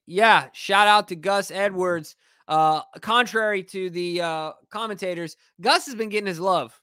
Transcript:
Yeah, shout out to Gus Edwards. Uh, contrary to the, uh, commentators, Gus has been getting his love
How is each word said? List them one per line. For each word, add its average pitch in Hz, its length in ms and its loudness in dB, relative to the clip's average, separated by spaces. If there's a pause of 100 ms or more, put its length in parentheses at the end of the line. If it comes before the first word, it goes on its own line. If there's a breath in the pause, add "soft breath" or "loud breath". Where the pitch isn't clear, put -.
Yeah, 180 480 4
shout 202 340 2
out 208 200 4
to 190 60 -8
Gus 190 360 -2
Edwards. 185 640 -4 (320)
Uh, 156 320 2 (220)
contrary 220 600 0
to 185 260 -8
the, 175 320 -4
uh, 160 300 -4 (180)
commentators, 185 640 -8 (240)
Gus 277 240 2
has 277 100 -14
been 220 140 -6
getting 208 180 -4
his 170 140 -6
love 170 420 -2